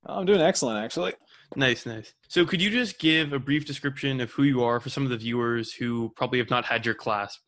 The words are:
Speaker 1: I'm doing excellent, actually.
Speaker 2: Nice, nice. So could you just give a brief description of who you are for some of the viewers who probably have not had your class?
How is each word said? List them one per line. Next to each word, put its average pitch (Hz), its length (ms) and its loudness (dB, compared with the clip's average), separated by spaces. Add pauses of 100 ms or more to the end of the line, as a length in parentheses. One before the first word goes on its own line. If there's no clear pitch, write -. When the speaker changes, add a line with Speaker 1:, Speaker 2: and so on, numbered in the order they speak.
Speaker 1:
I'm 196 180 -6
doing 190 160 4
excellent, 123 420 2
actually. 175 300 -4 (440)
Speaker 2:
Nice, 127 280 2
nice. 110 300 -12 (120)
So 175 200 2
could 180 160 0
you 202 80 2
just 233 280 -2
give 156 360 2
a 139 40 0
brief 143 280 -2
description 139 520 -4
of 120 120 -4
who 139 140 2
you 131 200 4
are 120 160 2
for 131 80 -10
some 139 160 -2
of 127 60 0
the 120 80 -2
viewers 117 560 -2
who 117 420 -4
probably 127 220 0
have 117 100 0
not 123 160 2
had 117 220 -2
your 113 80 2
class? 104 540 -4